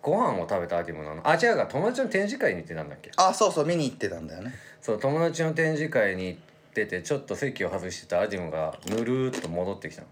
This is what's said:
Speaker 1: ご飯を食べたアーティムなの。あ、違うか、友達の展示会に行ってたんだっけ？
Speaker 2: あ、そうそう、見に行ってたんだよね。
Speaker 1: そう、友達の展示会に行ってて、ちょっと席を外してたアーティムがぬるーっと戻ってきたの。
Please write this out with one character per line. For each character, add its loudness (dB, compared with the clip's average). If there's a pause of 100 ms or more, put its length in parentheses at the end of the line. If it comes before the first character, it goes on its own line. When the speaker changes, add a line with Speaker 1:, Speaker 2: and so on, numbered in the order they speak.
Speaker 1:
ご 4
飯 2
を -6
食 0
べ -4
た -2
ア 0
ー -4
テ -8
ィ -8
ム -8
な -8
の。 -4
あ、 6
違 4
う 4
か、 2
友 0
達 0
の 0
展 0
示 -6
会 2
に -8
行 -14
っ -18
て -10
た -8
ん -10
だ -14
っ -20
け？ -18
Speaker 2:
あ、 6
そ 4
う 2
そ 2
う、 2
見 2
に 2
行 -6
っ -16
て -2
た -8
ん -10
だ -12
よ -10
ね。 -8 (280)
Speaker 1:
そ 0
う、 -2
友 2
達 2
の 2
展 2
示 0
会 4
に -4
行 -6
っ -20 (340)
て 2
て、 -4
ち 0
ょ 0
っ -2
と -6
席 -2
を 0
外 -4
し -10
て -20
た 2
ア 4
ー 0
テ -4
ィ -4
ム -6
が -2 (120)
ぬ 0
る 2
ー -6
っ -4
と -6
戻 -2
っ -10
て -10
き -12
た -16
の。 -20